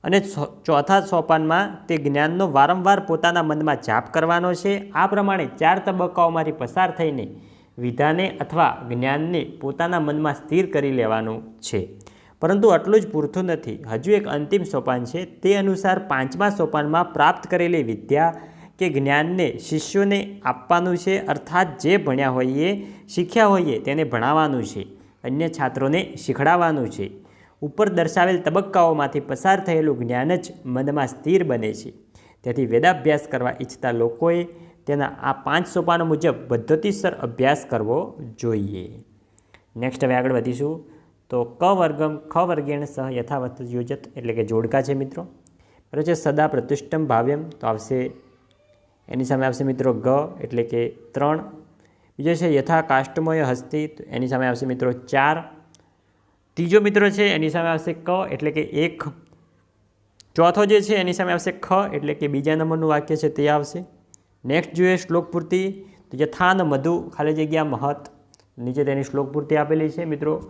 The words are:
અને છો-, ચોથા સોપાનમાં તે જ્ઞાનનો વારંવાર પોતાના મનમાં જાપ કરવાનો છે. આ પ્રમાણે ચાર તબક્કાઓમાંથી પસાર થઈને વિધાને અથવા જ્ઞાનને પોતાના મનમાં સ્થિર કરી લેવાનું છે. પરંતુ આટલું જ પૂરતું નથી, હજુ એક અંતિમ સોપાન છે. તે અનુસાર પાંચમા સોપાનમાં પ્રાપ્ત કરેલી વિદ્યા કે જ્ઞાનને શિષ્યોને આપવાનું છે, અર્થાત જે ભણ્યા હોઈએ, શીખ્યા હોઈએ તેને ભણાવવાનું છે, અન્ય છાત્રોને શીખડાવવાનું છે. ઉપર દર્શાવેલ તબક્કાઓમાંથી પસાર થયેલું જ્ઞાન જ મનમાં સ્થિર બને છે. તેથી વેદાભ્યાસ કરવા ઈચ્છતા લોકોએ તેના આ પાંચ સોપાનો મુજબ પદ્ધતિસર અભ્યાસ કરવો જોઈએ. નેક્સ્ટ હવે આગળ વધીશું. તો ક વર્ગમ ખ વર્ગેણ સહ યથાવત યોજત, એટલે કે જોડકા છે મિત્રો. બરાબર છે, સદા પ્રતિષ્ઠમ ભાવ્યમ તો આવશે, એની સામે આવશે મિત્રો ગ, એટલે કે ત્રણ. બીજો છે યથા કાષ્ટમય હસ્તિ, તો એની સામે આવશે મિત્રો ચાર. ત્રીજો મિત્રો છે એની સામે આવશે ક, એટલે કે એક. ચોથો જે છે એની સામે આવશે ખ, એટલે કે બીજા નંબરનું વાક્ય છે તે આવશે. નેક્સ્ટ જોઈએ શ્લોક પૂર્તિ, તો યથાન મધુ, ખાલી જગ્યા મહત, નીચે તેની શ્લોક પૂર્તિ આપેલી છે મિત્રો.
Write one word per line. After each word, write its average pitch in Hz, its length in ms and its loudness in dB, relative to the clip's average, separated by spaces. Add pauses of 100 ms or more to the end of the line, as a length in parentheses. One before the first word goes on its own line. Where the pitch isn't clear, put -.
અને 185 160 2
છો-, - 460 -8
ચોથા 160 360 4
સોપાનમાં 165 840 0
તે 165 100 0
જ્ઞાનનો 151 540 0
વારંવાર 180 480 4
પોતાના 170 440 0
મનમાં 151 380 0
જાપ 120 320 -2
કરવાનો 170 400 2
છે. 202 360 -2
આ 185 180 2
પ્રમાણે 196 420 0 (100)
ચાર 180 260 4
તબક્કાઓમાંથી 175 680 0
પસાર 156 400 -2
થઈને 143 440 -4 (420)
વિધાને 143 600 0
અથવા 139 520 0
જ્ઞાનને 139 720 -2
પોતાના 170 380 -2
મનમાં 151 340 0
સ્થિર 170 380 0
કરી 143 200 0
લેવાનું 110 680 -2
છે. 92 280 -4 (520)
પરંતુ 196 260 4
આટલું 185 320 6
જ 175 120 -4
પૂરતું 147 320 -2
નથી, 147 480 -6
હજુ 127 200 -2
એક 208 160 2
અંતિમ 151 360 -2
સોપાન 127 400 -2
છે. 170 220 -6
તે 190 300 0
અનુસાર 190 440 2
પાંચમા 151 500 0
સોપાનમાં 165 640 0
પ્રાપ્ત 151 340 2
કરેલી 170 360 2
વિદ્યા 143 580 0 (380)
કે 185 100 2
જ્ઞાનને 147 680 0
શિષ્યોને 196 880 -2
આપવાનું 175 520 0
છે, 190 200 0
અર્થાત 175 640 -2
જે 175 180 4
ભણ્યા 139 320 0
હોઈએ, 135 580 0 (220)
શીખ્યા 196 360 2
હોઈએ 175 340 2
તેને 143 240 -2
ભણાવવાનું 131 600 2
છે, 101 200 -8 (400)
અન્ય 147 260 -2
છાત્રોને 143 680 -2
શીખડાવવાનું 147 760 2
છે. 101 220 -8 (500)
ઉપર 196 280 0
દર્શાવેલ 175 520 2
તબક્કાઓમાંથી 160 800 2
પસાર 190 400 0
થયેલું 160 400 0
જ્ઞાન 123 360 0
જ - 180 -6 (120)
મનમાં 135 420 -2
સ્થિર 170 360 2
બને 117 300 -2
છે. - 200 -14 (500)
તેથી 123 220 0
વેદાભ્યાસ 147 680 2
કરવા 123 300 -2
ઈચ્છતા 127 300 -4
લોકોએ 165 560 0 (400)
તેના 143 180 0
આ - 280 -4
પાંચ 165 340 -2
સોપાનો 170 380 0
મુજબ 156 300 2 (120)
પદ્ધતિસર 156 680 0
અભ્યાસ 127 560 -2
કરવો 120 500 -2 (200)
જોઈએ. 101 600 -4 (760)
નેક્સ્ટ 127 300 -4
હવે 127 100 2
આગળ 127 180 2
વધીશું. 127 520 -2 (440)
તો 123 140 -2
ક 120 200 -4
વર્ગમ 156 540 2
ખ - 200 -6
વર્ગેણ 147 460 0
સહ 135 280 -6
યથાવત 123 500 -6
યોજત, 120 560 -8
એટલે 117 160 -4
કે 113 100 0
જોડકા 113 380 0
છે 139 120 -2
મિત્રો. 135 300 -6
બરાબર - 800 -10
છે, 170 100 0
સદા 151 340 0
પ્રતિષ્ઠમ 143 580 -2
ભાવ્યમ 131 440 0
તો - 180 -8
આવશે, 127 440 -2 (960)
એની 127 160 -4
સામે 131 220 0
આવશે 131 180 -2
મિત્રો 131 300 0
ગ, 110 140 -2 (340)
એટલે 120 220 -2
કે 117 260 -2
ત્રણ. 147 500 -2 (800)
બીજો 156 160 0
છે 160 220 2
યથા 160 260 2
કાષ્ટમય 160 600 0
હસ્તિ, 135 460 -2
તો - 160 -14
એની 127 240 -4
સામે 127 200 0
આવશે 123 180 -2
મિત્રો 127 260 0
ચાર. 143 520 0 (1120)
ત્રીજો 175 280 4
મિત્રો 202 280 4
છે 202 140 0
એની 160 260 2
સામે 165 200 0
આવશે 160 240 -2
ક, - 160 -8 (220)
એટલે 147 200 -2
કે 151 100 -2
એક. 160 420 -2 (1300)
ચોથો 175 300 6
જે 202 160 6
છે 208 140 0
એની 180 180 2
સામે 180 180 0
આવશે 175 200 -2
ખ, - 200 -6 (220)
એટલે 147 200 -2
કે 151 140 -2
બીજા 143 280 0
નંબરનું 160 340 0
વાક્ય 151 260 2
છે 151 140 0
તે 147 200 0
આવશે. 147 360 -2 (600)
નેક્સ્ટ 160 280 -2
જોઈએ 180 220 4
શ્લોક 175 360 -2
પૂર્તિ, 180 400 -2 (400)
તો 127 80 -12
યથાન 180 380 2
મધુ, 165 520 0
ખાલી 151 240 -2
જગ્યા 156 300 0
મહત, 143 420 -4 (520)
નીચે 127 260 -2
તેની 139 200 0
શ્લોક 139 280 -4
પૂર્તિ 147 240 -2
આપેલી 156 340 2
છે 165 160 -6
મિત્રો. 151 440 -2